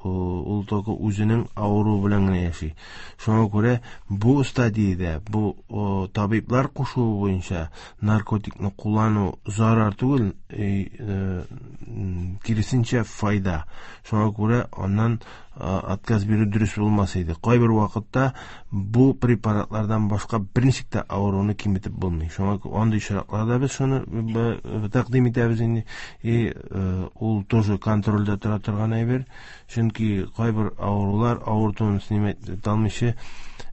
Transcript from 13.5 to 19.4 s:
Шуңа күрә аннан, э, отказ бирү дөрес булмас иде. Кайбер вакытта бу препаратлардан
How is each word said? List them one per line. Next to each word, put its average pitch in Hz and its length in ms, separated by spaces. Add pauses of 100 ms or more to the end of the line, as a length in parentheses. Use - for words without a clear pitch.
Шуңа 107 260
күрә 110 360
аннан, 107 500 (340)
э, 92 240 (140)
отказ 101 320
бирү 107 200
дөрес 104 320
булмас 104 380
иде. 85 260
Кайбер 117 300
вакытта 110 600 (380)
бу 113 420
препаратлардан 107 920